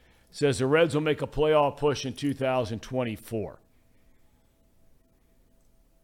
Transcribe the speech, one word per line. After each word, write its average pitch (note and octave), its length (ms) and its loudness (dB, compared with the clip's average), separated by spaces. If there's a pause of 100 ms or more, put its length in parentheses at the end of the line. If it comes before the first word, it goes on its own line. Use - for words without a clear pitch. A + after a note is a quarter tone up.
(320)
says C#3+ 260 0
the B2+ 80 0
Reds D3+ 300 4
will D3+ 60 2
make D3+ 200 0
a C3+ 60 -4
playoff D3 500 2
push D3 280 0
in B2+ 80 -6
two C#3 200 -4
thousand B2+ 480 -2
twenty-four. A2+ 800 -6 (2500)